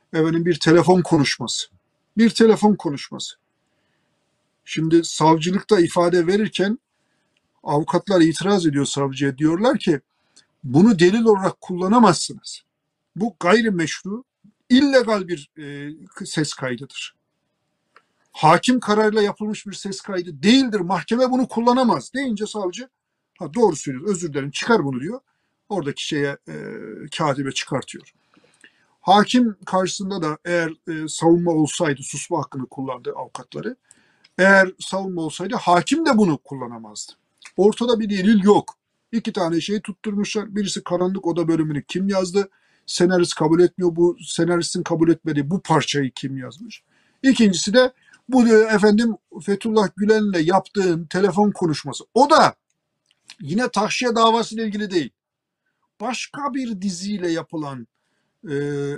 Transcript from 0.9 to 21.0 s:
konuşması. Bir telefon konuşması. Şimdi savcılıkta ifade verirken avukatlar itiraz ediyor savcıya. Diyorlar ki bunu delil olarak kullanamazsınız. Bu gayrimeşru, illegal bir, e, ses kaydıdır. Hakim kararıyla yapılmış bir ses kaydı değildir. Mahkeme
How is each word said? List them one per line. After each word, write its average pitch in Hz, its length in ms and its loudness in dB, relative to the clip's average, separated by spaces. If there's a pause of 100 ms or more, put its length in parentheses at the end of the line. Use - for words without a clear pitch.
konuşması. - 680 -2 (480)
Bir 220 140 4
telefon 214 440 4
konuşması. - 640 -10 (1300)
Şimdi 165 400 2
savcılıkta 165 760 2
ifade 175 460 2
verirken 202 520 0 (840)
avukatlar 165 580 0
itiraz 165 460 2
ediyor 143 180 2
savcıya. 135 540 -4
Diyorlar 185 400 2
ki 156 220 0 (640)
bunu 170 340 4
delil 185 260 4
olarak 190 360 2
kullanamazsınız. 185 1000 0 (540)
Bu 202 240 -4
gayrimeşru, 196 840 0 (440)
illegal 247 600 2
bir, 147 300 -10
e, 143 360 -12 (320)
ses - 280 -4
kaydıdır. 127 600 -12 (1160)
Hakim 175 480 4
kararıyla 214 420 2
yapılmış 208 440 -4
bir 196 60 -12
ses 190 280 -10
kaydı 175 420 -10
değildir. 220 380 2
Mahkeme 196 500 -2